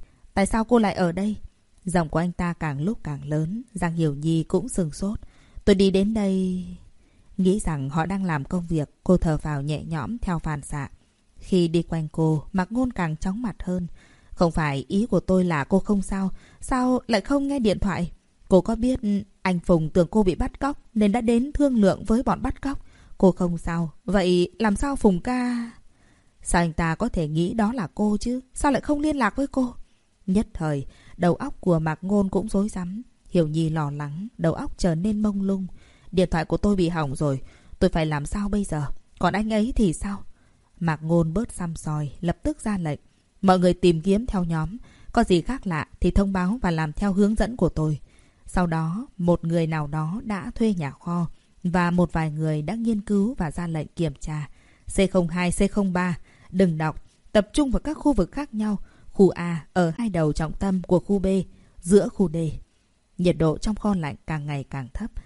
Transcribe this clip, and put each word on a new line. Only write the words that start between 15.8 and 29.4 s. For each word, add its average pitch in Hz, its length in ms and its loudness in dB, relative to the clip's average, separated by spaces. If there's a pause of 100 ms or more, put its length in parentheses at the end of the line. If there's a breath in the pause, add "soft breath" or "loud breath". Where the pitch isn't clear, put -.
sao. 190 280 -4 (320 soft breath)
Sao 254 460 0
lại 220 140 2
không 277 260 0
nghe 277 120 -2
điện 214 200 2
thoại? 175 320 -2 (380)
Cô 185 120 8
có 226 140 -2
biết 247 240 0 (420)
anh 185 180 0
Phùng 160 300 2
tưởng 175 220 2
cô 220 120 4
bị 180 120 2
bắt - 240 -4
cóc 285 220 -4 (120)
nên 208 180 4
đã 233 100 0
đến 240 320 2
thương 277 240 2
lượng 190 260 4
với 220 200 2
bọn - 180 0
bắt - 200 -4
cóc? - 240 -6 (320 soft breath)
Cô 185 140 8
không 175 260 -2
sao. 170 340 -4 (140)
Vậy 180 540 2
làm 208 160 2
sao 277 200 -2
Phùng 190 240 4
ca?" 247 520 -4 (720 soft breath)
"Sao 175 200 2
anh 170 120 0
ta 165 220 0
có 233 140 -2
thể 165 180 -2
nghĩ 170 260 0
đó 226 200 2
là 220 220 -4
cô 208 240 0
chứ? 247 200 -4 (140)
Sao 294 180 0
lại 233 100 0
không 294 180 0
liên 302 180 0
lạc 220 180 0
với 277 120 0